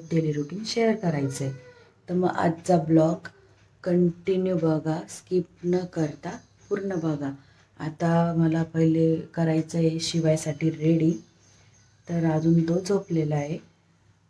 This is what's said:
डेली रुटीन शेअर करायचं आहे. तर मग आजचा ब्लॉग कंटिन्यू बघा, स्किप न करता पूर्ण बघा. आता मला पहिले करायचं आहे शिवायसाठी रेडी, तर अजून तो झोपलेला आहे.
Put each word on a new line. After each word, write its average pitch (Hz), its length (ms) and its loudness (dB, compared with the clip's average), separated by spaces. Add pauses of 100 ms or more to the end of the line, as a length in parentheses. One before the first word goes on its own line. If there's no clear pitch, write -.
(100)
डेली 156 220 0
रुटीन 147 340 -6
शेअर 226 280 2
करायचं 139 500 -4
आहे. 131 80 -4 (560)
तर 175 60 -4
मग 180 140 2
आजचा - 480 0
ब्लॉग 160 520 2 (560)
कंटिन्यू 180 800 0
बघा, 156 460 0
स्किप - 360 -2 (200)
न 180 140 2
करता 175 580 -6 (320)
पूर्ण 196 260 -4
बघा. 151 360 -2 (500)
आता 165 560 0
मला 165 260 2
पहिले 160 540 2
करायचं 160 600 -2
आहे 165 220 0
शिवायसाठी 160 680 0
रेडी, 160 520 2 (840)
तर 165 220 0
अजून 165 320 4
तो 170 260 0
झोपलेला 165 460 0
आहे. 147 220 -4 (720)